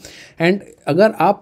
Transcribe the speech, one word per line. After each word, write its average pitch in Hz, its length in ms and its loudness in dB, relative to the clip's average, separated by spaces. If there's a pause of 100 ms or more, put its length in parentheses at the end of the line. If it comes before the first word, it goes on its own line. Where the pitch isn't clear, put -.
(420)
And 185 220 0 (240)
अगर 196 320 2
आप 196 220 0